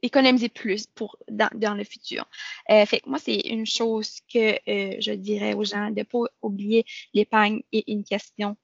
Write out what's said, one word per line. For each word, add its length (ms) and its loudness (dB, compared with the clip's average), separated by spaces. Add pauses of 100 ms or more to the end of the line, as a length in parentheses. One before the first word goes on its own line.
économiser 460 4
plus 380 -4
pour 320 -12 (100)
dans, 260 0
dans 200 -2
le 100 -8
futur. 420 -12 (440)
Euh, 160 8
fait 160 -2
que 80 -18
moi, 100 -4
c'est 200 -4
une 260 -4
chose 560 -2 (100)
que, 220 4 (160)
euh, 300 -2
je 120 -4
dirais 420 -2
aux 120 -2
gens, 260 -4
de 120 -4
pas 220 -2 (160)
oublier 440 0 (280)
l'épargne 480 2 (120)
est 140 2
une 160 -4
question 600 -6